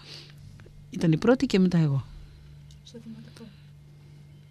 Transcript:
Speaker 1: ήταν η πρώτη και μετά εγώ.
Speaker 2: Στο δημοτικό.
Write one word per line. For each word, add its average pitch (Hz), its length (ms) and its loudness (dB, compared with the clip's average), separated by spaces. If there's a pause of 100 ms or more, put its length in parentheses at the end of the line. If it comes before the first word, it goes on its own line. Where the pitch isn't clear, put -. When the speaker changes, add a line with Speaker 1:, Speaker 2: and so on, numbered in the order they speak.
(880)
Speaker 1:
ήταν 170 220 0
η 156 60 4
πρώτη 247 280 2
και 208 140 2
μετά 180 180 4
εγώ. 139 280 2 (800)
Speaker 2:
Στο - 220 -20
δημοτικό. 220 380 -18 (1080)